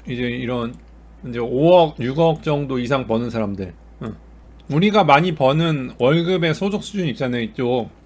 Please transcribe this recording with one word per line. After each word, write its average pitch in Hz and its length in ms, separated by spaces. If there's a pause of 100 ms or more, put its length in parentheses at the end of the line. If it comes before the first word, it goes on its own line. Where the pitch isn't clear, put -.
이제 123 160
이런 123 520 (540)
이제 120 100
오억, 151 640
육억 151 420
정도 143 360
이상 123 280
버는 117 240
사람들. 101 440 (280)
응. 110 120 (540)
우리가 196 360
많이 156 300
버는 143 640
월급의 165 560
소득 202 280
수준 190 260
있잖아요, 123 340
이쪽. 120 480 (160)